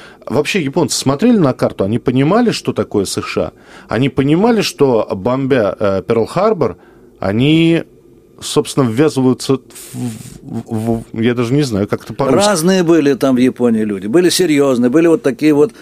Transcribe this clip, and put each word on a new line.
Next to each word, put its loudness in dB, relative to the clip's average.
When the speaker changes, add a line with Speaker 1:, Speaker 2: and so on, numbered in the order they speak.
Speaker 1:
вообще -2
японцы -2
смотрели 2
на 2
карту, -2
они -2
понимали, 0
что -6
такое -2
С -6
Ш -4
А, -6
они 0
понимали, 2
что, 0
бомбя, 0
э, 0
Пёрл-Харбор, -2
они, 0
собственно, -2
ввязываются 0
в, -2
в, -6
в, -6
я 2
даже -2
не 2
знаю, 0
как -6
это -14
по-русски. 2
Speaker 2:
Разные 2
были 4
там 0
в 0
Японии 2
люди. -6
Были 2
серьёзные, 2
были 2
вот 0
такие 0
вот, 2